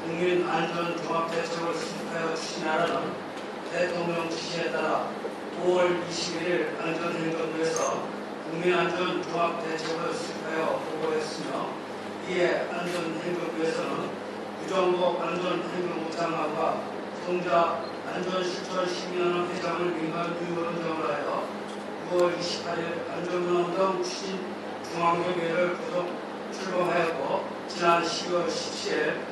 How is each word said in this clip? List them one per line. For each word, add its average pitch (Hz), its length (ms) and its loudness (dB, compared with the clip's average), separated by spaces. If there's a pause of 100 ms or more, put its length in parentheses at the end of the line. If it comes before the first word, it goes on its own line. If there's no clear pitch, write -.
국민 175 440 2
안전 170 540 0
종합대책을 165 720 0
수립하여 165 600 -2
추진하라는 160 760 0 (600)
대통령 170 580 0
지시에 165 420 -2
따라 - 380 0 (520)
오월 180 480 4
이십일일 165 720 0
안전행정부에서 165 1300 0 (420)
국민 170 240 2
안전 175 480 2
종합대책을 160 920 0
수립하여 156 760 -2
보고했으며, 156 800 -2 (600)
이에 180 420 2
안전행정부에서는 165 1400 -2 (540)
유정복 180 580 4
안전행정부 175 960 0
장관과 - 680 0 (440)
성자 170 580 4 (300)
안전실천시민연합 180 1400 0
회장을 175 340 0
민간 165 560 0
위원장으로 165 720 0
하여 143 300 0 (680)
유월 175 280 4
이십팔일 170 640 -2 (120)
안전운동 175 880 2
추진 190 380 -4 (520)
중앙협의회를 170 840 2
구속 180 520 -2 (220)
출범하였고, 175 920 2 (220)
지난 170 360 4
십이월 175 460 0
십칠일 - 680 0 (120)